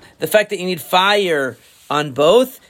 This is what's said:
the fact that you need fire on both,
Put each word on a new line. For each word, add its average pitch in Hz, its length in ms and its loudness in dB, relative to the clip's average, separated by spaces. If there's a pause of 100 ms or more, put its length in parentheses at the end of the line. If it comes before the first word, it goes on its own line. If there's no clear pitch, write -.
(200)
the - 80 -6
fact 208 240 0
that 190 80 -6
you 180 60 -8
need 180 160 -6
fire 180 760 0 (320)
on 147 240 -4
both, 190 460 2 (100)